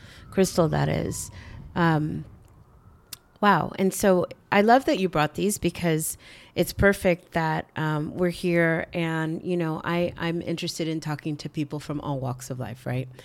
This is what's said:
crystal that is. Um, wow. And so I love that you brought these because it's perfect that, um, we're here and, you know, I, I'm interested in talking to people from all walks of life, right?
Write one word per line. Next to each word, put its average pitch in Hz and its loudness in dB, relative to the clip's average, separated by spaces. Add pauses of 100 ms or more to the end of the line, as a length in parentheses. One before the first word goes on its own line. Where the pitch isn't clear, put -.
(300)
crystal 180 2
that 147 0
is. - -4 (420)
Um, 156 0 (1120)
wow. 196 4
And 190 2
so 185 4 (240)
I 202 6
love 240 6
that 277 2
you 185 2
brought 151 0
these 196 0
because 165 -2 (360)
it's - 0
perfect 196 2
that, 160 0 (100)
um, 156 -2
we're 180 0
here 170 2
and, 160 -2
you 180 -2
know, 160 -2
I, 175 0
I'm 170 -2
interested 165 -4
in 160 -2
talking 151 -6
to 151 -12
people 147 -6
from 147 -6
all 139 -4
walks 127 -6
of 127 -8
life, 117 -10
right? 127 -4 (180)